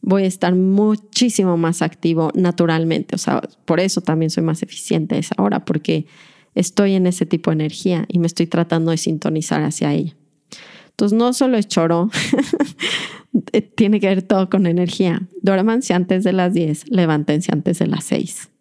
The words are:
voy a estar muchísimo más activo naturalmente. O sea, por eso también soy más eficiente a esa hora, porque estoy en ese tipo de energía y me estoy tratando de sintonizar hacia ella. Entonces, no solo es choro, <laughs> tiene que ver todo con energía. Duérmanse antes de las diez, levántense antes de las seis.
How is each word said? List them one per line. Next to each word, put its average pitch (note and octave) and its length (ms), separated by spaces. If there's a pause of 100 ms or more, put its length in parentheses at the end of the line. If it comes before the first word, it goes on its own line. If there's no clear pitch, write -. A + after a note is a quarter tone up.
voy G3 220
a F#3+ 40
estar F3+ 280
muchísimo G3 1000
más E3 240
activo E3 520
naturalmente. E3 840
O - 20
sea, - 240 (240)
por E3 140
eso F#3+ 220
también D#3+ 280
soy E3 140
más E3 200
eficiente - 520
a - 40
esa - 180
hora, G3+ 280
porque D#3 400 (500)
estoy G3 380
en F#3 140
ese F3+ 180
tipo E3 260
de D#3+ 40
energía D#3 520
y F3+ 120
me E3 80
estoy E3+ 200
tratando E3 440
de E3 60
sintonizar D#3 680
hacia D3+ 300
ella. D3+ 220 (760)
Entonces, G#3 280
no A#3+ 160
solo B3+ 240
es G#3 100
choro, E3+ 420 (840)
<laughs> - 840
tiene G#3 240
que G3 80
ver F#3+ 160
todo F#3+ 260
con F#3+ 160
energía. F3 600 (160)
Duérmanse G3 500
antes F#3 300
de F#3 100
las F#3 200
diez, D#3+ 360
levántense D#3 640
antes D#3 280
de - 80
las D#3+ 160
seis. - 460 (120)